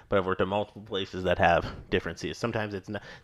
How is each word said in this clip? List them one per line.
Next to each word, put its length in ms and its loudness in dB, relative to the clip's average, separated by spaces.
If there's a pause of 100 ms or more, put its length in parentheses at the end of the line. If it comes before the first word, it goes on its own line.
But 100 2
I've 60 0
worked 160 0
at 60 4
multiple 340 -4
places 420 -4
that 140 4
have 280 6 (240)
different 300 0
Cs. 180 -6
Sometimes 360 -4
it's 160 -8
not, 120 -6 (220)